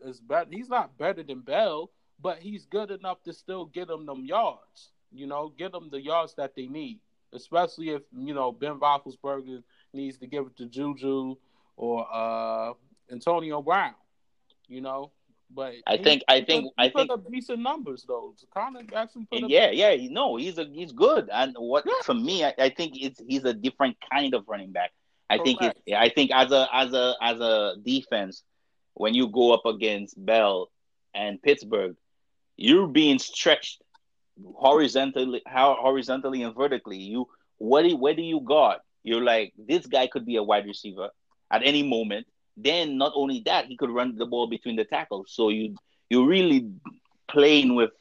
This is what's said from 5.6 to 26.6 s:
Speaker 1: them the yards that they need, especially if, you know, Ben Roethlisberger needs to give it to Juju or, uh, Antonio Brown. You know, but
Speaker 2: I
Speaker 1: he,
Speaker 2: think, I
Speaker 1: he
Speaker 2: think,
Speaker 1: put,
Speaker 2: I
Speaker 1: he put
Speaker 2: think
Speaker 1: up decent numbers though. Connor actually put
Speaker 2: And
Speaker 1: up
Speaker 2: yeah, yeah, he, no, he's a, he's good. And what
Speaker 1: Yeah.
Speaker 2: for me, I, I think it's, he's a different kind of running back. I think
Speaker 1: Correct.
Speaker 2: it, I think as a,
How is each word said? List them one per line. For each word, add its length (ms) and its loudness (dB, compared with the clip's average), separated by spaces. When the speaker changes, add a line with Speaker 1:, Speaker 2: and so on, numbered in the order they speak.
Speaker 1:
them 180 -16
the 100 -10
yards 360 -4
that 200 -8
they 100 -12
need, 340 -14
especially 580 -4
if, 120 -8
you 180 -10
know, 180 -4
Ben 260 -8
Roethlisberger 840 -4
needs 260 -10
to 80 -20
give 200 -6
it 100 -20
to 100 -14
Juju 720 -6
or, 360 -4
uh, 600 -4
Antonio 520 -4
Brown. 320 0
You 140 -16
know, 300 -12
but 240 -12
Speaker 2:
I 100 0
Speaker 1:
he, 80 -2
Speaker 2:
think, 240 6
I 120 6
Speaker 1:
he 40 -4
Speaker 2:
think, 200 0
Speaker 1:
put, 120 -12
Speaker 2:
I 80 4
Speaker 1:
he 60 4
put 100 -4
Speaker 2:
think 120 0
Speaker 1:
up 200 -8
decent 280 -8
numbers 460 -8
though. 280 -10
Connor 300 -8
actually 320 -8
put 100 -6
Speaker 2:
And 100 -4
Speaker 1:
up 40 -2
Speaker 2:
yeah, 200 8
yeah, 240 4
he, 140 -2
no, 280 -2
he's 220 -6
a, 60 -4
he's 280 -12
good. 400 4
And 240 0
what 300 0
Speaker 1:
Yeah. 60 0
Speaker 2:
for 120 -2
me, 300 -2
I, 140 2
I 100 6
think 320 -6
it's, 260 -8
he's 180 -4
a 100 0
different 420 -2
kind 220 0
of 140 -2
running 240 -10
back. 180 -2
I 80 2
think 220 0
Speaker 1:
Correct. 260 -2
Speaker 2:
it, 80 -4
I 160 4
think 240 2
as 180 4
a, 200 4